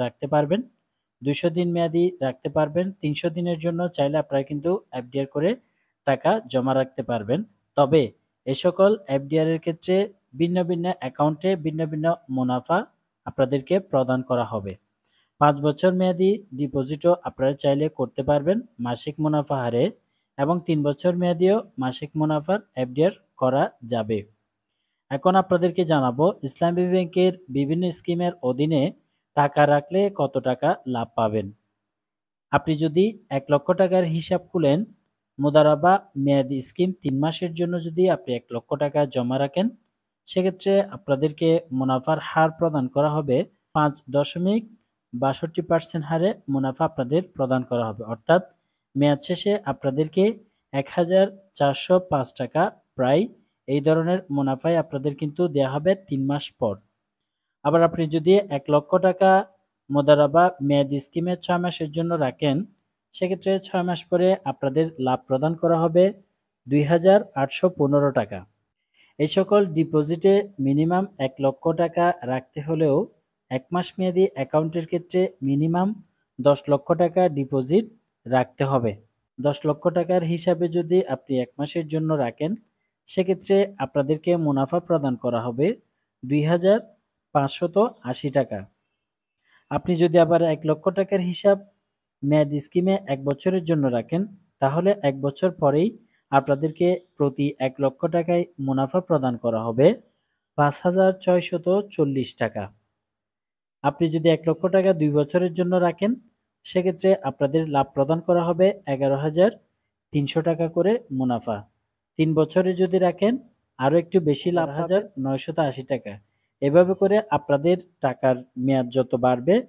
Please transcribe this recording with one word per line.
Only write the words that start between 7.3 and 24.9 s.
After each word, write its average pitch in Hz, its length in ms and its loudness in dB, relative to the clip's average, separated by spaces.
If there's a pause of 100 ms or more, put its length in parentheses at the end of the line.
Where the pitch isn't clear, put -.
তবে 147 240 4 (460)
এ 135 80 -2
সকল 185 360 2 (240)
এফডিআর 151 380 0
এর 160 60 -2
ক্ষেত্রে 170 360 -4 (440)
ভিন্ন 170 240 0
ভিন্ন 175 220 -2 (140)
অ্যাকাউন্টে 151 560 -2
ভিন্ন 156 260 -4 (100)
ভিন্ন 156 160 -2 (220)
মুনাফা 127 480 -2 (480)
আপনাদেরকে 135 500 -2 (140)
প্রদান 127 340 0
করা 123 220 -2
হবে। 101 280 -8 (680)
পাঁচ 147 200 4
বছর 151 320 0
মেয়াদি 185 380 2 (240)
ডিপোজিটও 143 560 -2 (120)
আপনারা 131 300 -2
চাইলে 143 360 0
করতে 127 340 -6
পারবেন 147 340 0 (220)
মাসিক 120 400 -6
মুনাফা 151 420 -2
হারে, 120 220 0 (540)
এবং 147 180 0 (120)
তিন 156 160 0
বছর 147 320 -2
মেয়াদিও 175 400 2 (220)
মাসিক 131 380 -6
মুনাফার 151 440 0 (160)
এফডিআর 131 380 0 (240)
করা 131 260 2 (280)
যাবে। 110 280 -2 (920)